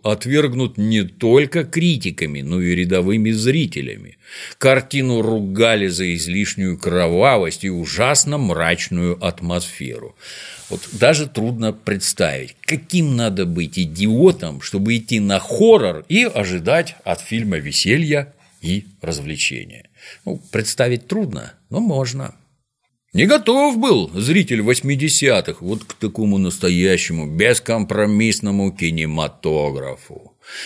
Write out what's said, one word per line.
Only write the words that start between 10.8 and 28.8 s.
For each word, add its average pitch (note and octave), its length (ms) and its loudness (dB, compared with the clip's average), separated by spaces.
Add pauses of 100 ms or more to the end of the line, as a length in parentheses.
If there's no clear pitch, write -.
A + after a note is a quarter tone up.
даже D3 360 4
трудно A2+ 440 -2
представить, F2 880 -4
каким D#3 560 0
надо G2+ 280 0
быть E2+ 320 -2
идиотом, F#2 840 2
чтобы G#2+ 380 -2
идти A2+ 200 -2
на G2 220 2
хоррор A#2 680 4
и G#3 140 4 (100)
ожидать G#2 680 0
от F2 180 -4
фильма G#2+ 360 -2
веселья C#3 760 0 (300)
и F#3+ 220 -2 (180)
развлечения. D2+ 880 -8 (340)
Ну, F#3 160 -8 (120)
представить A#2+ 560 -2
трудно, C3+ 460 -6 (160)
но F#3+ 100 -2
можно. C3+ 560 -2 (760)
Не - 140 4
готов C#4 500 4
был F#3+ 380 2
зритель B2 480 0
восьмидесятых C3 1000 0
вот G2+ 200 -6
к - 120 -16
такому G#2 440 0
настоящему F2 880 0
бескомпромиссному G#2 1400 0
кинематографу. D#2 1700 -4 (300)